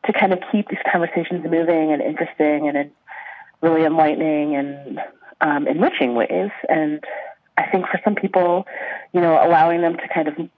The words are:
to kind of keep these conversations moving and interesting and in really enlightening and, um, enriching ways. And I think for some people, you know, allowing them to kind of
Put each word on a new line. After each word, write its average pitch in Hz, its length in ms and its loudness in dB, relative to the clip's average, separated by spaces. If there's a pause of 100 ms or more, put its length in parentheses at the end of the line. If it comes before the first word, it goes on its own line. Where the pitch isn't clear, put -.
to 214 80 2
kind 196 200 2
of 185 80 0 (120)
keep 208 160 0
these 190 100 -6 (120)
conversations 170 600 -2
moving 165 420 2
and 143 100 0
interesting 151 680 0
and 143 80 -2
in 143 140 -4 (720)
really 160 240 4
enlightening 151 720 2
and, 139 460 -6 (400)
um, 147 260 0
enriching 151 480 0
ways. 185 360 0 (180)
And 151 340 0 (540)
I - 80 0
think 185 240 -2
for 180 160 -4
some 214 100 2
people, 185 520 0 (460)
you 180 80 2
know, 170 120 4 (120)
allowing 170 360 4
them 165 160 0
to - 120 -10
kind 156 200 -2
of 151 80 -8 (220)